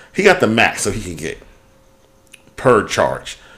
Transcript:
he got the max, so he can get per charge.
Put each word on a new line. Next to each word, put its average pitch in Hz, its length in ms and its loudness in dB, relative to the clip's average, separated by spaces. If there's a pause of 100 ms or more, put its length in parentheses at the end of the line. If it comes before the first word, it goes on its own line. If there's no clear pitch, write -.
(140)
he - 80 -2
got 185 200 4
the 113 60 4
max, 110 340 0
so 104 100 -2
he 107 100 -8
can 85 140 -12
get 80 220 -10 (1200)
per 110 280 4
charge. - 520 -4 (200)